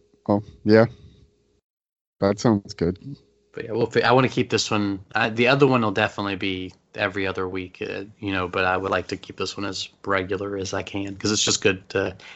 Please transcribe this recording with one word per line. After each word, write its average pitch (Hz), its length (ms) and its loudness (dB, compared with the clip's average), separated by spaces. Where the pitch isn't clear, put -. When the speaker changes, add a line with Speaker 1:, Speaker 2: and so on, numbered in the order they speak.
Speaker 1:
Well, 104 160 2
yeah. 110 220 8
That 101 180 2
sounds 107 360 2
good. 87 240 -2
Speaker 2:
But 113 120 -10
yeah, 113 80 -10
we'll 113 140 0
fi-, 120 160 2
I 117 100 4
wanna 127 160 6
keep 120 200 -2
this - 220 0
one. 101 300 -2
I, 113 140 0
the 117 200 0
other 139 180 6
one 127 160 4
will 107 80 0
definitely 101 460 -2
be 92 360 -6
every 98 320 -2
other 95 220 -4
week, 92 340 -10
uh, 98 220 -8
you 98 140 -6
know, 92 160 -2
but 95 160 -2
I 92 140 2
would 95 140 -2
like - 160 -2
to 98 100 -6
keep - 180 -16
this 95 220 -6
one 101 80 -6
as 92 220 -8
regular 98 500 -2
as 92 160 -6
I 95 100 -4
can 98 340 -8
'cause 104 160 -2
it's 104 120 0
just - 160 0
good 92 300 0
to 98 260 -2